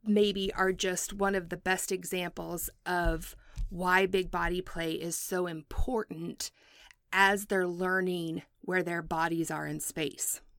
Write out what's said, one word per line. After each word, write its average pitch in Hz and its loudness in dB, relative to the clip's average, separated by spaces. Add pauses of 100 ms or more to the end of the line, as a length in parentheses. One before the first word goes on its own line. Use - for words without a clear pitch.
maybe 208 4
are 190 4
just 185 -2
one 196 2
of 175 -2
the 180 -4
best 185 0
examples 175 -4 (160)
of 170 0 (340)
why 185 4
big 185 2
body 175 0
play 165 -4
is 165 -4
so 180 -2
important 165 -4 (600)
as 196 4
they're 185 2
learning 180 -2 (180)
where 180 0
their 170 -2
bodies 165 0
are 151 -4
in 151 -6
space. - -4 (180)